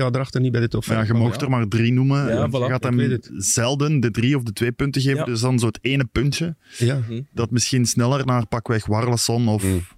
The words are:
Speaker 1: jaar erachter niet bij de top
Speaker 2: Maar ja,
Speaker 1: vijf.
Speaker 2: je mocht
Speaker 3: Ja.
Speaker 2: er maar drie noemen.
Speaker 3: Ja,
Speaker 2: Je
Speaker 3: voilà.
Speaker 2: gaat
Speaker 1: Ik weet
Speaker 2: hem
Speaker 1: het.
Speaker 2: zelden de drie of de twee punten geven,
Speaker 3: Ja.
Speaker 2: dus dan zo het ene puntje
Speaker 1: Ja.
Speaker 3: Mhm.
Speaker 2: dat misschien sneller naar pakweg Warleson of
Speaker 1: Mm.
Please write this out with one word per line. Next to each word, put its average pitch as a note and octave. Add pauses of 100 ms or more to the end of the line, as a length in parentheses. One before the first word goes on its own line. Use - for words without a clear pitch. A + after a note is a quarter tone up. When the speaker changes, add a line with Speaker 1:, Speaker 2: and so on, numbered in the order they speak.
Speaker 1:
jaar B2+
erachter C3
niet B2+
bij A#2+
de A#2
top A2
Speaker 2:
Maar A2+
ja, A2
Speaker 1:
vijf. A2+
Speaker 2:
je A#2
mocht A#2+
Speaker 3:
Ja. C#3+
Speaker 2:
er C3
maar A#2
drie A#2
noemen. C#3
Speaker 3:
Ja, A2+
Speaker 2:
Je A2+
Speaker 3:
voilà. B2+
Speaker 2:
gaat B2+
Speaker 1:
Ik B2
weet B2
Speaker 2:
hem A#2+
Speaker 1:
het. - (160)
Speaker 2:
zelden C#3+
de A2+
drie B2
of B2
de A2
twee A#2+
punten C#3
geven, C#3
Speaker 3:
Ja. D3+
Speaker 2:
dus A#2
dan B2+
zo A#2
het G#2
ene C3+
puntje C#3+ (220)
Speaker 1:
Ja. A#2+ (100)
Speaker 3:
Mhm. A#2 (120)
Speaker 2:
dat A#2
misschien B2
sneller B2+
naar B2
pakweg A2+
Warleson A#2
of G#2+
Speaker 1:
Mm. F#2+ (160)